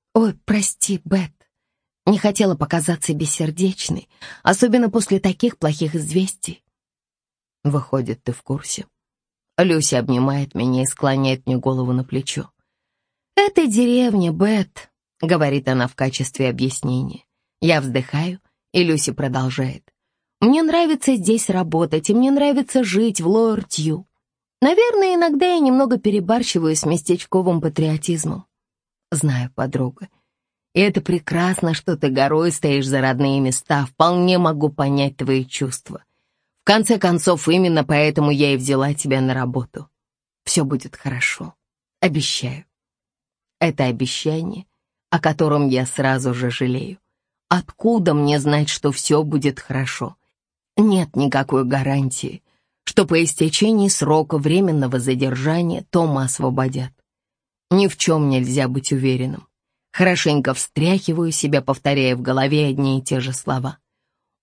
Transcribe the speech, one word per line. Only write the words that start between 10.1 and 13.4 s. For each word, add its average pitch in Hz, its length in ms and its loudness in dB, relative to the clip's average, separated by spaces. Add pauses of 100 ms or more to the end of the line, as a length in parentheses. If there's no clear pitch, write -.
меня 127 280 0
и 131 40 -2
склоняет 135 600 -2
мне 127 120 0
голову 127 340 -2
на 127 100 0
плечо. - 480 -8 (840)
«Это 403 300 4